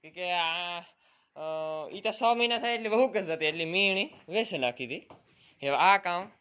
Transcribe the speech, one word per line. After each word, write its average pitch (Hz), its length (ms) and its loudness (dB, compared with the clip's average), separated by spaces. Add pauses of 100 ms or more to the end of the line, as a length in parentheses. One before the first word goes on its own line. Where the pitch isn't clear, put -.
કે, 156 80 -20
કે 180 220 -4
આ, 175 480 -2 (560)
અ, 147 60 -10 (500)
ઈ 196 80 -10
તો 214 100 -2
છ 233 260 2
મહિના 240 220 2
થાય 233 160 -2
એટલે 226 140 -4
વહુ 240 200 4
કે 196 140 0
જ 165 80 -6
હતી, 160 140 -2
એટલે 160 200 0
મેં 190 260 2
એની 196 200 0 (180)
વેચી 202 300 -2
નાખી 123 280 -2
હતી. 147 200 -10 (600)
હવે 139 100 2
આ 185 200 8
કામ 185 340 -4 (100)